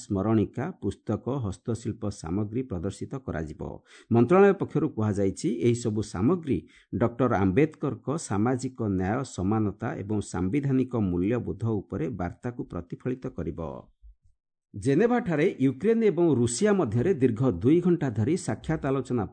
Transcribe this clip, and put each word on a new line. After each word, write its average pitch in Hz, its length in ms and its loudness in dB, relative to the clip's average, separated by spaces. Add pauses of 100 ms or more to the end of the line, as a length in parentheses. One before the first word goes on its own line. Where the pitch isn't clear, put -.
ସ୍ମରଣିକା, 107 640 0 (140)
ପୁସ୍ତକ, 101 460 -4 (140)
ହସ୍ତଶିଳ୍ପ 107 640 -6 (180)
ସାମଗ୍ରୀ 104 420 -4
ପ୍ରଦର୍ଶିତ 95 500 -6 (100)
କରାଯିବ। 80 380 -6 (500)
ମନ୍ତ୍ରଣାଳୟ 175 480 8
ପକ୍ଷରୁ 143 300 0
କୁହାଯାଇଛି, 101 600 -2 (180)
ଏହିସବୁ 117 340 0 (120)
ସାମଗ୍ରୀ 131 440 0 (360)
ଡକ୍ଟର 117 460 0
ଆମ୍ବେଦକରଙ୍କ 110 680 0 (120)
ସାମାଜିକ 123 600 -2 (100)
ନ୍ୟାୟ, 95 300 0 (160)
ସମାନତା 104 600 0
ଏବଂ 107 220 -4 (160)
ସାମ୍ବିଧାନିକ 131 600 0 (140)
ମୂଲ୍ୟବୋଧ 92 560 -2 (160)
ଉପରେ 95 260 -6 (140)
ବାର୍ତ୍ତାକୁ 110 420 -8 (100)
ପ୍ରତିଫଳିତ 131 600 -8
କରିବ। 82 300 -8 (1120)
ଜେନେଭାଠାରେ 160 720 2 (140)
ୟୁକ୍ରେନ 139 480 2
ଏବଂ 170 240 4
ରୁଷିଆ 120 400 2
ମଧ୍ୟରେ 147 400 2 (100)
ଦୀର୍ଘ 120 200 2 (180)
ଦୁଇ 139 220 4
ଘଣ୍ଟା 170 280 2
ଧରି 113 280 0
ସାକ୍ଷାତ 156 500 -4
ଆଲୋଚନା 127 460 -2